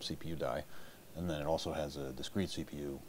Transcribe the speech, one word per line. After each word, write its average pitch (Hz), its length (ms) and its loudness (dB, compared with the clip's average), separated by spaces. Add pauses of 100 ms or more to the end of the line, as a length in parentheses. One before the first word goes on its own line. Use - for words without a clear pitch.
C 80 100 0
P 80 140 -2
U 82 60 2
die, 69 280 2 (520)
and 87 140 0
then 76 120 2
it 71 60 2
also 80 240 4
has 73 240 0
a 67 160 -2
discrete 80 380 2
C 80 140 0
P 73 140 -4
U 71 320 -2